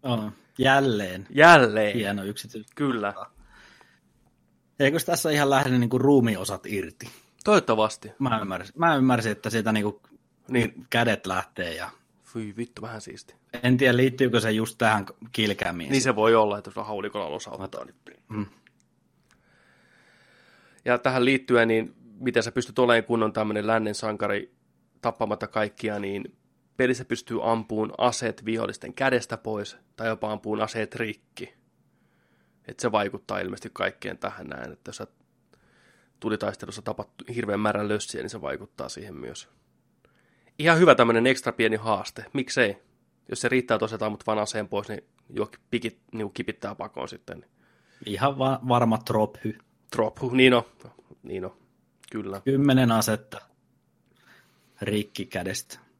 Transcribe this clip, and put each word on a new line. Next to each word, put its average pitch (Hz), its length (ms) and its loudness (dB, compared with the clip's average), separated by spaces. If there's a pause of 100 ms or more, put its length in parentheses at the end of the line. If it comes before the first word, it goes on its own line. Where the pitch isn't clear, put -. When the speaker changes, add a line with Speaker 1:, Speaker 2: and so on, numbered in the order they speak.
Speaker 1:
On. 110 280 -2 (260)
Jälleen. 120 720 2
Speaker 2:
Jälleen. 120 680 8
Speaker 1:
Hieno 101 260 -2
yksityis- 104 420 -10 (100)
Speaker 2:
Kyllä. 113 380 -4 (1700)
Speaker 1:
Eikös 147 260 2
tässä 165 240 0
ihan 147 200 2
lähde 127 280 2
niinku 120 220 2
ruumiosat 113 680 2
irti? 92 440 -8 (340)
Speaker 2:
Toivottavasti. 107 760 2
Speaker 1:
Mä 120 220 0
ymmärsin, 92 360 -8
mä 165 180 4
ymmärsin, 123 360 2
että 104 180 -6
siitä 110 220 0
niinku 104 300 -2 (460)
Speaker 2:
Niin. 120 420 -2
Speaker 1:
kädet 117 360 0
lähtee 92 500 -6
ja - 140 -10 (340)
Speaker 2:
Fyi 107 340 -12
vittu, 117 240 -12
vähän 110 200 -12
siisti. - 340 -20 (280)
Speaker 1:
En 123 140 4
tiedä, 127 200 4
liittyykö 127 420 4
se 113 120 0
just 110 260 -2
tähän 107 280 2 (260)
kill 107 220 0
camiin. 87 380 -4
Speaker 2:
Niin 135 100 2
se 127 140 0
voi 110 200 6
olla, 104 220 4
että 101 180 -14
jos 104 120 -8
haulikolla 101 440 -8
losauttaa, - 540 -12
niin - 100 -20 (340)
Speaker 1:
Mm. 104 160 -6 (2500)
Speaker 2:
Ja 123 120 2
tähän 127 280 2
liittyen, 127 420 4
niin 110 280 0 (240)
miten 120 240 0
sä 117 80 -6
pystyt - 280 -4
olemaan 120 240 4
kunnon 110 300 0
tämmönen 107 340 -2
lännen 110 280 0
sankari 104 560 -4 (500)
tappamatta 107 460 -4
kaikkia, 104 520 -4
niin 98 360 -8 (420)
pelissä 127 280 0
pystyy 117 460 -4
ampuun 110 460 -4
aseet 120 480 -2
vihollisten 110 480 -6
kädestä 127 440 -2
pois, 107 400 -10 (180)
tai 113 120 -6
jopa 110 240 -4
ampuun 107 300 -4
aseet 110 340 -6
rikki. - 580 -10 (1120)
Et - 120 -18
se 120 120 -2
vaikuttaa 101 480 -2
ilmeisesti 92 340 -10
kaikkeen 92 440 -6
tähän - 300 -12
näin, 67 260 -14
että - 160 -20
jos - 80 -16
sä - 100 -14 (1120)
tulitaistelussa 104 600 -6
tapat - 280 -8 (260)
hirveän 101 240 -4
määrän 104 300 -2
lössiä, - 320 -6
niin - 80 -8
se 107 120 -12
vaikuttaa 67 480 -10
siihen 78 260 -16
myös. 62 340 -14 (1120)
Ihan 165 200 4
hyvä 165 160 10
tämmönen 117 320 4
ekstra 131 240 0
pieni 110 240 0
haaste. 104 580 -4
Miksei? 135 440 0 (520)
Jos - 120 -8
se 120 80 -2
riittää 123 300 2
tosiaan, 110 160 -2
että 107 100 -6
ammut 107 220 -6
vaan 110 120 0
aseen 104 280 -6
pois, 101 220 -6
niin 110 140 -10 (260)
juokki - 280 -6 (140)
pikit, 113 260 -6 (140)
niinku 107 180 -6
kipittää - 460 -10
pakoon - 340 -10
sitten. - 360 -18 (600)
Speaker 1:
Ihan 131 340 -2
va-, 131 280 0
varma 120 300 4
trophy. 110 600 -2 (340)
Speaker 2:
Trophy, 110 400 -4
niin 127 220 8
on. 120 100 4 (600)
Niin 92 220 -10
on. 95 100 -14 (560)
Kyllä. 98 340 -10
Speaker 1:
Kymmenen 135 460 4
asetta 110 500 -2 (1400)
rikki 104 440 -4
kädestä. - 540 -8 (200)